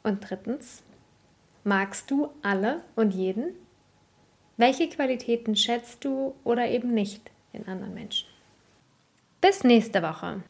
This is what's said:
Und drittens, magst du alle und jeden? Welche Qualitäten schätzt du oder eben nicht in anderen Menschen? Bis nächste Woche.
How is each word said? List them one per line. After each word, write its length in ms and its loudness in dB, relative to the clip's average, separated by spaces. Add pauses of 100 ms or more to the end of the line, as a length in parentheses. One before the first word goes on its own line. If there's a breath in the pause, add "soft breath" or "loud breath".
Und 260 -2
drittens, 540 -8 (800)
magst 460 0
du 200 0 (120)
alle 400 0 (140)
und 180 2
jeden? 360 -2 (1040)
Welche 340 4
Qualitäten 680 -2
schätzt 500 -2
du 280 -2 (100)
oder 260 0
eben 260 0
nicht 340 -2 (240)
in 140 -12
anderen 260 -10
Menschen? 340 -6 (1120)
Bis 220 4
nächste 380 6
Woche. 480 -6